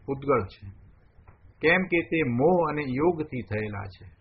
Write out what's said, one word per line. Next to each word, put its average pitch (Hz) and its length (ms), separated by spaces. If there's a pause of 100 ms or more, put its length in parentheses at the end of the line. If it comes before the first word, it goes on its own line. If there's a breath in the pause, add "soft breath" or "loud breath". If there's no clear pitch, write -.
પૂતગળ 135 460
છે. - 200 (920)
કેમ 175 260
કે 175 180
તે 165 160 (120)
મોહ 147 340
અને 151 260
યોગથી 147 540
થયેલા 104 440
છે. - 180 (140)